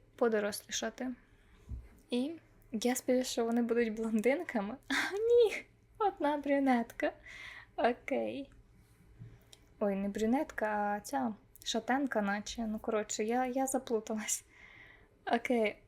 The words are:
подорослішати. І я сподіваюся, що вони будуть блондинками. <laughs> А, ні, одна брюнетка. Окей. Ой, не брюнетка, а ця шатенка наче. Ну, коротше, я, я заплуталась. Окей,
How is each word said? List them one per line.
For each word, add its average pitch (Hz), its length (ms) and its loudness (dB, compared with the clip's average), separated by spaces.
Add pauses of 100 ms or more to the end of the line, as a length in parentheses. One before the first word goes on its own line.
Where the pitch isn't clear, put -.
(160)
подорослішати. 220 960 -2 (1000)
І 254 220 0 (400)
я 240 240 2
сподіваюся, 254 360 0
що 233 140 0
вони 233 160 2
будуть 233 320 0
блондинками. 226 880 0
<laughs> - 60 -20
А, 339 300 -2
ні, 466 480 6 (340)
одна 311 380 2
брюнетка. 277 720 2 (640)
Окей. 247 760 -2 (1300)
Ой, 202 160 0
не 196 140 -4
брюнетка, 220 560 0
а 208 340 0
ця 247 340 -2 (300)
шатенка 240 580 0
наче. 202 460 -4
Ну, 220 120 -4
коротше, 214 440 -2
я, 240 220 0
я 262 220 0
заплуталась. 226 800 -2 (880)
Окей, 233 420 2 (120)